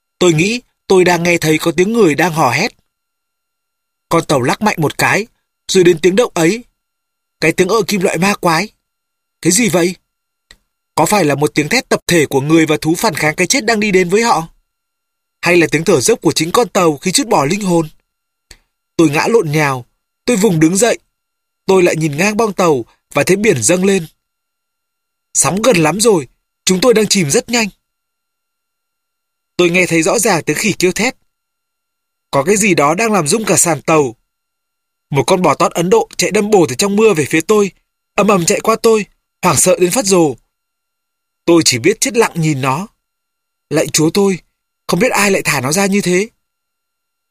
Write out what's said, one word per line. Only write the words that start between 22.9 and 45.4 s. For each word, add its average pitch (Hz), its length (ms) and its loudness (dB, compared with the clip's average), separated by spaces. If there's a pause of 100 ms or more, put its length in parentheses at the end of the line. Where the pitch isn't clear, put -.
và 143 100 0
thấy 175 140 0
biển 196 260 0
dâng 180 220 0
lên. 196 220 0 (1300)
Sóng 175 280 -2
gần 226 140 2
lắm 160 240 0
rồi, 202 280 0 (360)
chúng 185 160 -2
tôi 254 140 4
đang 214 120 0
chìm 175 240 -2
rất 233 180 -2
nhanh. 233 200 -2 (1900)
Tôi 175 140 2
nghe 180 160 0
thấy 165 160 0
rõ 240 160 0
ràng 180 240 0
tiếng 151 140 -4
khỉ 202 220 -2
kêu 180 140 0
thét. 233 240 -4 (1160)
Có 139 120 0
cái 190 140 2
gì 196 180 0
đó 147 200 2
đang 220 180 -2
làm 170 160 0
rung 220 160 -2
cả 185 120 0
sàn 160 260 -2
tàu. 147 340 0 (960)
Một 139 160 0
con 185 160 0
bò 147 120 2
tót 185 180 -2
Ấn 175 180 -2
Độ 226 260 2
chạy - 140 -2
đâm 208 200 -2
bổ 185 180 4
từ 127 60 -8
trong 202 220 -2
mưa 220 180 4
về 151 100 -2
phía 156 160 -2
tôi, 202 300 0 (440)
ầm 202 140 0
ầm 190 160 2
chạy 190 160 -2
qua 220 220 -2
tôi, 220 240 2 (360)
hoảng 165 140 0
sợ 180 240 2
đến 175 100 2
phát 233 160 -2
rồ. 170 280 2 (1080)
Tôi 165 200 4
chỉ 127 140 -2
biết 139 220 -2
chết 247 160 -4
lặng 220 180 0
nhìn 156 260 -2
nó. 139 260 -4 (840)
Lạy 151 160 -2
Chúa 156 240 0
tôi, 196 280 0 (480)
không - 140 -2
biết 247 120 0
ai 202 180 0
lại 170 140 -2